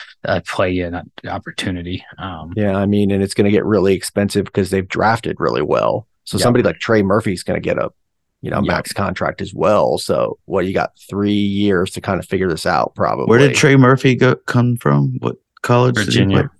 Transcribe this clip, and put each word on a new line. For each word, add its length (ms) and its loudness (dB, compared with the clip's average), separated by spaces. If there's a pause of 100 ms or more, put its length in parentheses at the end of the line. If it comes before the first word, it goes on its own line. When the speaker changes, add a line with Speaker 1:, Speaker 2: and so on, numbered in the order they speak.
(240)
Speaker 1:
a 180 -2
play-in 580 -4 (280)
opportunity. 760 -8 (140)
Um, 380 -12
Speaker 2:
Yeah, 200 0
I 120 0
mean, 240 2
and 100 2
it's 140 -2
gonna 160 2
get 140 2
really 280 2
expensive 580 -2
'cause 200 -2
they've 160 -2
drafted 520 0
really 220 -2
well. 460 0 (180)
So 120 -4
Speaker 1:
Yep. 60 2
Speaker 2:
somebody 200 4
like 160 0
Trey 220 2
Murphy's 400 0
gonna 180 -4
get 200 -4
a, 100 -4 (540)
you 80 -8
know, 60 -2
Speaker 1:
Yep. 80 0
Speaker 2:
max 280 -2
contract 480 -4
as 100 -10
well. 460 2
So 480 -2
what, 220 -2
you 80 -2
got 160 -2 (180)
three 240 -2
years 580 0
to 100 -10
kinda 200 -2
figure 260 -2
this 200 -4
out, 280 0
probably. 300 -2
Speaker 3:
Where 140 4
did 160 4
Trey 200 4
Murphy 400 4
go, 200 2
come 420 0
from? 440 0
What 160 -6 (260)
college 320 2
did 80 0
he 80 -4
Speaker 1:
Virginia. 300 2
Speaker 3:
play? 80 -2 (100)